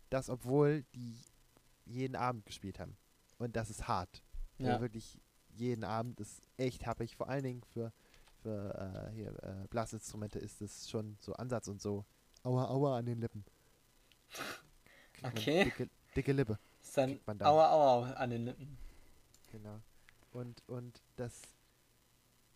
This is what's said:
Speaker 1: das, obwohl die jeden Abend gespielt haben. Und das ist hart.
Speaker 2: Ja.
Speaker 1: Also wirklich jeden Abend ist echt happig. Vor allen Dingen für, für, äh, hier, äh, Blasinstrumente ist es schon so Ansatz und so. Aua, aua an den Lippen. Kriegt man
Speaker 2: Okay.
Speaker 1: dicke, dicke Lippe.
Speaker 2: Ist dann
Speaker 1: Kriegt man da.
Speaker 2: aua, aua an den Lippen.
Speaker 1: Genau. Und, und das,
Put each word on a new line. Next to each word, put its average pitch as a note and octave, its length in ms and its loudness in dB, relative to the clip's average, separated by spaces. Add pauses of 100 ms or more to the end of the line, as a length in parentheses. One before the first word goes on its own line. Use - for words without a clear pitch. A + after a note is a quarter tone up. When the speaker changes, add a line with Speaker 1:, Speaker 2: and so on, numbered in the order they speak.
(100)
Speaker 1:
das, C3 180 -2
obwohl C#3 540 4 (120)
die A#2+ 220 -10 (680)
jeden B2+ 320 -4
Abend A#2+ 300 -2
gespielt - 340 -10
haben. F#2 160 -10 (420)
Und A#2 180 -4
das A2+ 140 -2
ist - 180 -8
hart. F#2+ 340 -2 (360)
Speaker 2:
Ja. C3 120 2
Speaker 1:
Also A#2+ 120 2
wirklich A2+ 380 -6 (300)
jeden A#2 340 0
Abend A2 360 0
ist - 360 -12
echt B2+ 300 2
happig. A#2 300 -2
Vor - 120 -2
allen C3+ 160 0
Dingen B2 180 -4 (100)
für, A2+ 200 -4 (500)
für, G2+ 680 -4
äh, A2 40 -8
hier, G#2+ 160 -6 (120)
äh, G2 260 -8
Blasinstrumente A2 680 -6
ist - 240 -10
es - 280 -10
schon G#2+ 300 -4
so - 140 -10
Ansatz A#2+ 340 -4
und G2+ 120 -8
so. G2+ 240 -2 (400)
Aua, B2+ 260 2
aua C3+ 280 2
an A#2+ 80 -4
den A#2 140 -2
Lippen. A2 240 -6 (1700)
Kriegt - 100 -20
man B2+ 100 -6
Speaker 2:
Okay. B2+ 320 4
Speaker 1:
dicke, - 240 -2 (280)
dicke C#3 160 2
Lippe. A#2 260 2 (240)
Speaker 2:
Ist - 140 -16
dann C3 140 4
Speaker 1:
Kriegt - 160 -8
man G#2 120 -4
da. - 80 2
Speaker 2:
aua, D#3 260 10
aua C3 400 8
an B2+ 180 -2
den A#2 160 -2
Lippen. C3+ 300 -10 (760)
Speaker 1:
Genau. G#2+ 300 -12 (520)
Und, B2 360 -10
und B2 340 -10 (140)
das, A#2+ 240 -6 (1160)